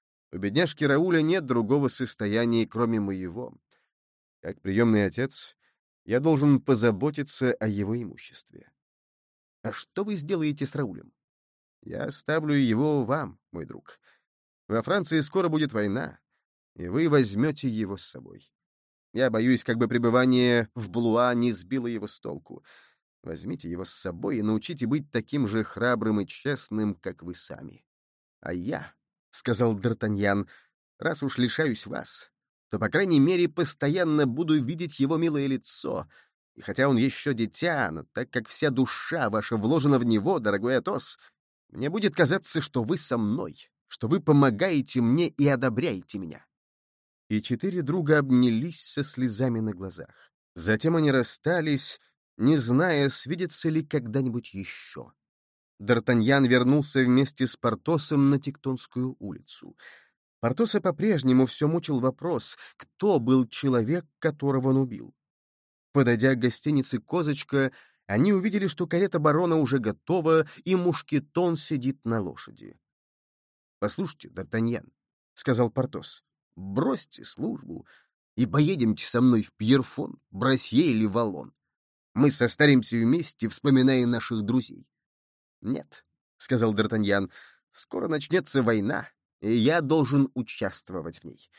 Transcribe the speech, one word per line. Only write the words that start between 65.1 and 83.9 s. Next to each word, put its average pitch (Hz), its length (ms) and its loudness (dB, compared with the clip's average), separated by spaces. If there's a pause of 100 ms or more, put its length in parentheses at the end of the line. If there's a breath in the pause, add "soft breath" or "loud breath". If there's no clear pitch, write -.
Подойдя 123 420 4
к 123 60 0
гостинице 127 600 0
«Козочка», 143 720 -2 (360 soft breath)
они 123 240 4
увидели, 196 360 0
что 175 200 -4
карета 175 320 0
барона 160 380 2
уже 139 220 2
готова, 156 680 0 (160 loud breath)
и 185 120 0
мушкетон 170 800 0
сидит 135 480 -4
на 113 160 0
лошади. 53 580 -12 (1000)
«Послушайте, - 500 -4
Д'Артаньян», — 113 640 -4 (420)
сказал 120 360 0
Портос, — - 540 -6 (320)
«бросьте 151 680 -4
службу - 640 -8 (500 soft breath)
и 120 100 0
поедемте 143 600 0
со 120 160 0
мной 123 220 6
в - 100 -16
Пьерфон, 120 640 0 (120)
Брасье 127 560 2
или 110 180 2
Валлон. 98 480 -4 (600)
Мы 139 180 4
состаримся 127 640 4
вместе, 120 500 0
вспоминая 131 600 4